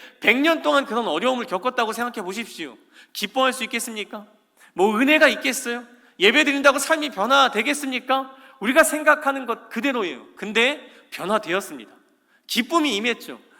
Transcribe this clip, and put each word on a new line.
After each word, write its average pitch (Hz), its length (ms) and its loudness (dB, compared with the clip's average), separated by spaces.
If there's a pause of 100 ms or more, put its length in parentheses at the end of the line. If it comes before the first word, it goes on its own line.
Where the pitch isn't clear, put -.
(200)
백 226 160 2
년 311 260 2
동안 285 220 2
그런 214 240 -4
어려움을 233 380 -2
겪었다고 226 460 -4
생각해 233 320 -8
보십시오. 180 520 -10 (360)
기뻐할 254 400 0
수 254 120 -8
있겠습니까? 220 600 -8 (480)
뭐 208 220 2
은혜가 294 300 6
있겠어요? 240 580 -2 (360)
예배 233 240 6
드린다고 277 340 4
삶이 302 320 0
변화되겠습니까? 262 1200 0 (280)
우리가 269 240 4
생각하는 294 600 0
것 220 240 -6
그대로예요. 220 560 -4 (100)
근데 233 520 -2 (220)
변화되었습니다. 175 800 -4 (560)
기쁨이 285 500 0
임했죠. 208 440 -6 (200)